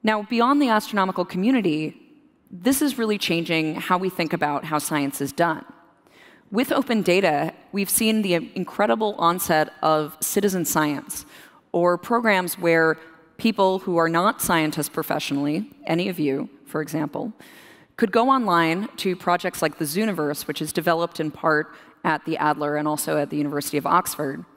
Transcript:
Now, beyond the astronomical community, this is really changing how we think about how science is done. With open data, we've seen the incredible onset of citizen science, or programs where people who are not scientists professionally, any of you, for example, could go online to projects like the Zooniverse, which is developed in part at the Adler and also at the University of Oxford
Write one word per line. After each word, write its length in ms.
Now, 200
beyond 400
the 60
astronomical 560
community, 760
this 320
is 160
really 200
changing 580
how 220
we 120
think 220
about 320
how 140
science 420
is 120
done. 320
With 200
open 320
data, 520
we've 180
seen 320
the 120
incredible 640
onset 540
of 380
citizen 460
science, 580
or 240
programs 600
where 400
people 420
who 160
are 120
not 320
scientists 480
professionally, 840
any 220
of 120
you, 280
for 140
example, 520
could 160
go 180
online 580
to 180
projects 460
like 160
the 60
Zooniverse, 600
which 160
is 100
developed 460
in 120
part 440
at 200
the 120
Adler 400
and 100
also 300
at 140
the 60
University 420
of 80
Oxford 580